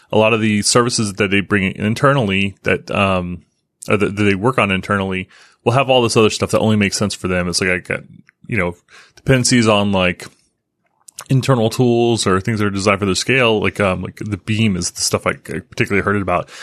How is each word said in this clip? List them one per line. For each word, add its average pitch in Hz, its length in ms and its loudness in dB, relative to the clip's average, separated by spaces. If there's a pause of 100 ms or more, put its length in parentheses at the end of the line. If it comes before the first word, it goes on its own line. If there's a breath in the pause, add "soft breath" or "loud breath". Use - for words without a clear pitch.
a 107 80 0
lot 110 160 4
of 110 60 0
the 107 220 0
services 117 540 0
that 104 160 0
they 101 100 2
bring 98 220 0 (100)
in - 120 -6
internally 107 800 0
that, 92 280 -2
um, 90 520 -2 (460)
or 107 80 2
that, 101 180 -2
that 104 80 -2
they 98 120 2
work 113 220 -2
on 104 140 0
internally 95 560 -4 (380 soft breath)
will 117 80 2
have 131 160 2
all 127 120 4
this 113 140 0
other 110 140 4
stuff - 220 -4
that 110 100 0
only 107 160 2
makes 101 180 0
sense 101 180 -2
for - 140 -8
them. 90 220 -2
It's 85 100 -4
like, 92 100 0
I 90 100 0
got, - 240 -8 (440)
you - 100 -6
know, 87 200 -4 (400 soft breath)
dependencies 123 500 2
on, 101 240 2
like, 90 340 0 (1040)
internal 123 400 2
tools 117 560 2
or 95 140 2
things 110 200 -2
that 104 80 0
are - 40 -2
designed 98 280 0
for 101 60 -2
their 92 100 0
scale. 117 460 0
Like, 95 200 -2
um, 92 200 0
like 92 160 -10
the 104 200 -6
Beam 107 400 0
is 87 140 -4
the - 100 -12
stuff - 260 -2
I, 95 40 2
I - 280 -10
particularly 101 460 -2
heard 101 160 0
about. 87 280 -2 (140)